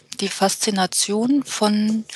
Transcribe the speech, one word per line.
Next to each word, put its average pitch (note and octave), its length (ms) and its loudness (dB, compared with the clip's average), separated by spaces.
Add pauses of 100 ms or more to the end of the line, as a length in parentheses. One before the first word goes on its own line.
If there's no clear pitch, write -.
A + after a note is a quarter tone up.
(200)
Die G3 80 -2
Faszination G#3 1120 0
von G#3+ 600 0 (120)